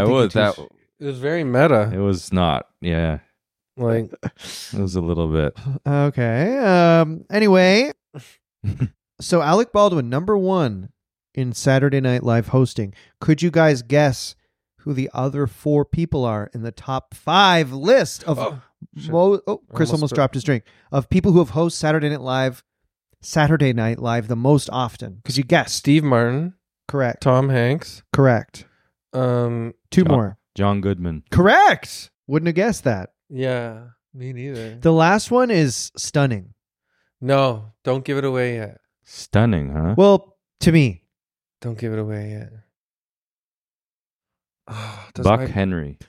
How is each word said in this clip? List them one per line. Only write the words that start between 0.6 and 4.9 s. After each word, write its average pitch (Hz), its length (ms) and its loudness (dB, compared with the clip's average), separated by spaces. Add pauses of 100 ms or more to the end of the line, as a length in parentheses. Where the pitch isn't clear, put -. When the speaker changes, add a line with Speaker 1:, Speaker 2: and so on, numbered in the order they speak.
Speaker 3:
It 147 60 -14
was 135 140 -8
very 156 260 -4
meta. 123 500 2
Speaker 2:
It 92 60 -4
was 98 320 -2
not. 85 340 0 (140)
Yeah. 82 380 -2 (580)
Speaker 3:
Like 113 340 -2 (600)
Speaker 2:
It 101 80 -4
was 92 160 -4